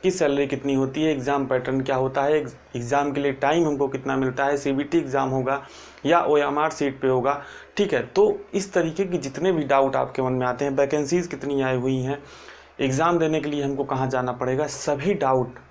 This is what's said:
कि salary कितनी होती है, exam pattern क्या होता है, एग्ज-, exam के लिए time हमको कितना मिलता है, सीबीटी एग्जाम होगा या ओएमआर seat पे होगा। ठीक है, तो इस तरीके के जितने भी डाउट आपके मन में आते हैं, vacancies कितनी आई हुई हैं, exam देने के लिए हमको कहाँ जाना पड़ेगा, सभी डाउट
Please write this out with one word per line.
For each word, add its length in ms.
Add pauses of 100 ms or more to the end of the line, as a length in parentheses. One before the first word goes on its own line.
कि 80
salary 360
कितनी 280
होती 280
है, 100
exam 340
pattern 340
क्या 160
होता 260
है, 140
एग्ज-, 180 (220)
exam 360
के 80
लिए 140
time 320
हमको 220
कितना 280
मिलता 280
है, 120
सीबीटी 420
एग्जाम 320
होगा 320 (440)
या 160
ओएमआर 480
seat 300
पे 80
होगा। 320 (360)
ठीक 180
है, 100
तो 340 (160)
इस 180
तरीके 320
के 140
जितने 340
भी 120
डाउट 320
आपके 260
मन 100
में 140
आते 180
हैं, 80
vacancies 540
कितनी 360
आई 140
हुई 220
हैं, 240 (580)
exam 380
देने 220
के 100
लिए 140
हमको 200
कहाँ 240
जाना 260
पड़ेगा, 320
सभी 500
डाउट 420 (120)